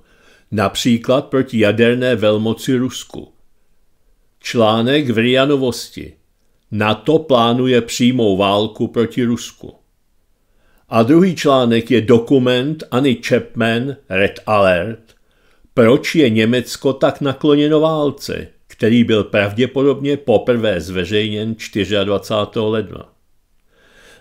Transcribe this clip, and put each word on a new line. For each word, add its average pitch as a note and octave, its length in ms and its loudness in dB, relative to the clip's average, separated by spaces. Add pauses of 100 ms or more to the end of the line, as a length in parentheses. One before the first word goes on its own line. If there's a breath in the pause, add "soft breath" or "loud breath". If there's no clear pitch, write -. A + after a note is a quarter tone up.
(500 soft breath)
například A#2 760 0
proti C3 320 -4
jaderné A#2 580 2
velmoci A2 600 0
Rusku. - 560 -8 (1080)
Článek A#2+ 720 0
v G#2+ 80 0
ria B2 260 2
Novosti. C3 680 -4 (580)
nato A2 480 0
plánuje B2 640 2
přímou A#2 560 0
válku G#2 500 0
proti A#2 380 -2
Rusku. - 500 -6 (1120)
A A#2 140 2
druhý E3 340 4
článek A#2+ 540 2
je A#2 100 4
dokument B2 880 0
Anny B2+ 240 0 (120)
Chapman A#2 680 -2 (120)
Red F#2+ 380 -2
Alert. G2 540 0 (760)
Proč B2+ 400 2
je D3 160 4
Německo A#2 640 -2
tak C#3+ 280 -2
nakloněno D3 600 0
válce, D3 680 -4 (200)
který A#2 380 2
byl A2 200 2
pravděpodobně B2+ 920 0
poprvé A2 640 0
zveřejněn G#2 800 -4
čtyřiadvacátého G2+ 1120 -4
ledna. A2 420 -8 (1080 soft breath)